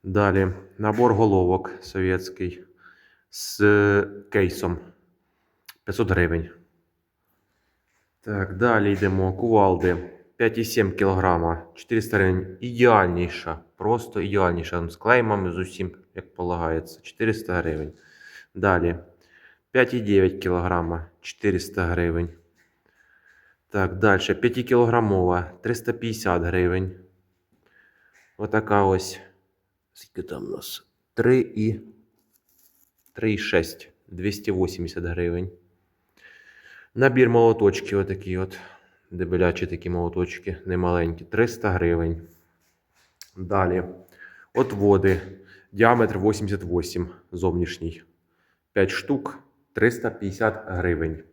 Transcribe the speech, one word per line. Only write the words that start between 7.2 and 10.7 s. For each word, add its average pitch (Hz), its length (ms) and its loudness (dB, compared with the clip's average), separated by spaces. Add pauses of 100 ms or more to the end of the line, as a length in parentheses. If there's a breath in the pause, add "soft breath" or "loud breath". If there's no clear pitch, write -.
Так, 95 360 -6
далі 104 360 4
йдемо. 95 400 0
Кувалди. 95 640 4 (380)
П'ять 113 220 0
і 113 60 -2
сім 101 280 0